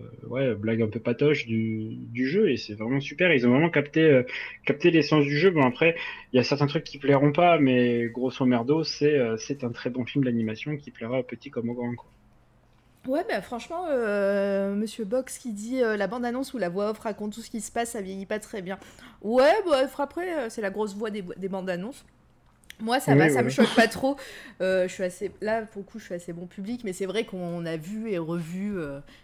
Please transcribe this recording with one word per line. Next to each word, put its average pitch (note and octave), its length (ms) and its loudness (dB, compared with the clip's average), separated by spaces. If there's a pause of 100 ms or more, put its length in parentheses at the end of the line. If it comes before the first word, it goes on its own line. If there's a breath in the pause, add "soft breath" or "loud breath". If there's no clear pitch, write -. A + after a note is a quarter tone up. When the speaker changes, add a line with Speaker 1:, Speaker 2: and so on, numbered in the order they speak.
(260)
Speaker 1:
ouais, B2 280 0
blague A2 280 0
un G#2+ 60 2
peu A2 120 -6
patoche B2 460 2
du, A2+ 480 -2 (180)
du B2+ 160 -2
jeu, F#3+ 220 4
et A#2 80 0
c'est G#2+ 160 -10
vraiment A#2 260 -2
super. E3 320 0
Ils B2 140 4
ont A#2+ 40 8
vraiment D3+ 200 6
capté, D#3 320 2
euh, C#3 220 8 (420 loud breath)
capté D3+ 240 4
l'essence D#3 340 6
du C#3+ 140 0
jeu. F#3 120 6
Bon, D#3 140 4
après, D#3+ 320 2 (360 loud breath)
il - 40 6
y B2 40 6
a A#2+ 40 4
certains C#3 220 2
trucs D3+ 180 -2
qui - 140 -14
plairont C#3 340 4
pas, E3+ 260 6
mais B2 500 4
grosso B2 360 -2
merdo, B2+ 400 2
c'est, D3 320 2
euh, A2+ 220 0
c'est C3+ 260 -8
un A#2+ 60 -2
très - 180 -6
bon B2 160 -4
film C#3 200 -2
d'animation A#2 520 -2
qui C#3 140 -14
plaira B2 300 -6
aux B2 40 -4
petits B2 260 -14
comme A#2 200 -6
aux A#2+ 40 -6
grands, A#2+ 200 -6
quoi. - 160 -16 (960)
Speaker 2:
Ouais, C#4+ 220 -2
bah, A3+ 120 -4
franchement, D#4+ 480 -10
euh, G3+ 840 0
Monsieur G#3+ 300 -4
Box B3 340 -4
qui A#3+ 140 -10
dit, A3+ 280 -4
euh, « A3 160 2
La G3 120 0
bande-annonce A#3+ 460 -4
où B3+ 40 -6
la F#3 100 -2
voix G3+ 220 -2
off G#3+ 80 -6
raconte G#3+ 360 -8
tout A#3 60 -16
ce A3 100 -16
qui A3+ 100 -8
se - 100 -10
passe, A#3 220 -4
ça A#3 80 -8
vieillit F#3+ 260 -8
pas G#3+ 140 -4
très G#3 220 -12
bien. » F#3 180 -8 (420 loud breath)
Ouais, B3+ 300 6 (120)
bah, C#4 220 2 (120)
après, E4+ 380 -4
euh, B3+ 120 -4
c'est A#3 120 -12
la G3+ 100 -2
grosse G3+ 260 -4
voix A3 140 -6
des, G#3 120 -6 (140)
des F#3+ 120 -6
bandes-annonces. F#3 560 -6 (760)
Moi, A#3 180 0
ça C4+ 140 2
Speaker 1:
Oui, C#3 60 8
Speaker 2:
va, D#3 80 8
ça D#3 80 6
Speaker 1:
voilà. B2 100 2
Speaker 2:
me B2 60 0
choque - 260 4
pas A3+ 100 6
trop. C4+ 300 -2 (440 loud breath)
Euh, F#3 280 2
je F3+ 40 -12
suis G3 120 -6
assez, F3+ 260 -6 (100)
là, A3 220 -2
pour G#3 200 -14
le - 40 -16
coup, A3 140 -16
je - 60 -16
suis F#3+ 80 -10
assez F3 180 -10
bon E3+ 140 -12
public, G#3 380 -10
mais F#3+ 80 -6
c'est F#3+ 140 -6
vrai G3+ 180 -2
qu'on F3 400 -8
a E3 120 -4
vu G#3+ 340 -8
et F#3 80 -2
revu, F3 580 -4
euh, C#3+ 220 -8 (260 soft breath)